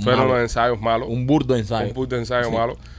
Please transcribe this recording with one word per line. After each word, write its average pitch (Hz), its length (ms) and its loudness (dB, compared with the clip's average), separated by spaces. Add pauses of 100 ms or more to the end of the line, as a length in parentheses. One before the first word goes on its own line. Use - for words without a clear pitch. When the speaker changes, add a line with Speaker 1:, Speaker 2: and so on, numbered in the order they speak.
Speaker 1:
Fueron 123 200 2
Speaker 2:
malo. 131 120 4
Speaker 1:
unos 123 100 2
ensayos 117 360 0
malos. 113 300 0
Speaker 2:
Un 123 180 -2
burdo 135 280 4
ensayo. 110 320 -2
Speaker 1:
Un 104 60 -6
burdo 127 240 -4
ensayo 120 320 -2
Speaker 2:
Sí. 113 60 0
Speaker 1:
malo. 117 220 0 (220)